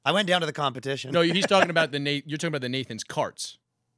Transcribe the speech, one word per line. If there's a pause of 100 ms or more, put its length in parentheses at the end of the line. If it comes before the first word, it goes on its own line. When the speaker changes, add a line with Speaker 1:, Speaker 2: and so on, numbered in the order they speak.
Speaker 1:
I
went
down
to
the
competition.
Speaker 2:
No,
he's
talking
about
the
Na-,
you're
talking
about
the
Nathan's
carts, (400)